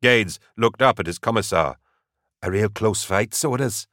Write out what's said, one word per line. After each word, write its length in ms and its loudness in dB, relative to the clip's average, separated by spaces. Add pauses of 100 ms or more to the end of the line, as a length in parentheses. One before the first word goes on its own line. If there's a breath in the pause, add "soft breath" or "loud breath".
Gades 380 4 (180)
looked 240 0
up 180 4
at 80 -4
his 120 -6
commissar. 580 0 (640)
A 100 -6
real 180 0
close 340 -2
fight, 300 -2
so 220 -4
it 60 -2
is 320 -6